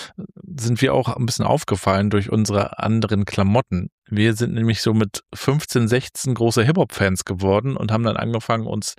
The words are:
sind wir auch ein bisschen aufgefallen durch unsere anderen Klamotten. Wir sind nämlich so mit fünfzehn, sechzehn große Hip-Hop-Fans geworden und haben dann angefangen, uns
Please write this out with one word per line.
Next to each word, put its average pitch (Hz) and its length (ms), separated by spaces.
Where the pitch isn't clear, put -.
sind 117 240
wir 135 140
auch 131 200
ein 123 120
bisschen 113 180
aufgefallen 104 640
durch 101 220
unsere 104 480
anderen 107 480
Klamotten. 101 640
Wir 110 260
sind 117 200
nämlich 113 260
so 110 140
mit 110 300
fünfzehn, 131 540
sechzehn 123 460
große 117 280
Hip-Hop-Fans 117 640
geworden 98 520
und 107 160
haben 113 120
dann 110 120
angefangen, 113 500
uns - 320